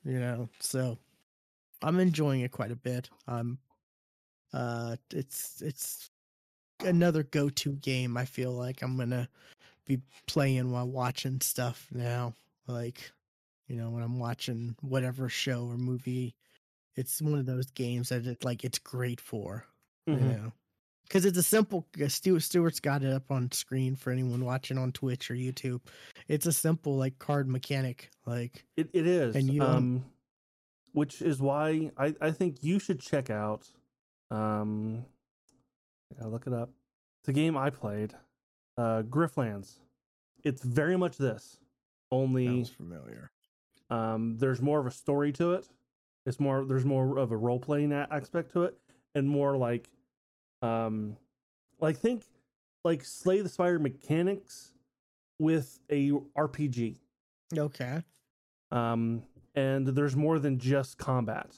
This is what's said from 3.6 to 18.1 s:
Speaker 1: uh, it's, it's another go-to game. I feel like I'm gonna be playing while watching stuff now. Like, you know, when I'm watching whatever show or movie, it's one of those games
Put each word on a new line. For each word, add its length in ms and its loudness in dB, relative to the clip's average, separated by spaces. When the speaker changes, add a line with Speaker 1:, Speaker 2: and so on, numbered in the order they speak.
Speaker 1:
uh, 440 -4
it's, 480 -8
it's 500 -8
another 400 6
go-to 480 0
game. 440 -2
I 80 -2
feel 280 -4
like 300 -6
I'm 140 -4
gonna 320 -2
be 160 -2
playing 420 2
while 180 -2
watching 520 -2
stuff 500 -4
now. 460 -4
Like, 420 -8
you 80 -8
know, 160 -6
when 140 -4
I'm 160 -4
watching 600 -6
whatever 480 -2
show 380 -2
or 100 -6
movie, 600 -4
it's 260 -4
one 160 0
of 100 -2
those 260 -4
games 380 -2